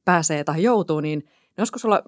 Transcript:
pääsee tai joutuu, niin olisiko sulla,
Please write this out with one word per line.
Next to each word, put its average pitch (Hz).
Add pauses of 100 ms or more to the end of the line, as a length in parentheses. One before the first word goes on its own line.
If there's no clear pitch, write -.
pääsee 160
tai 156
joutuu, 196
niin 151 (340)
olisiko 240
sulla, 208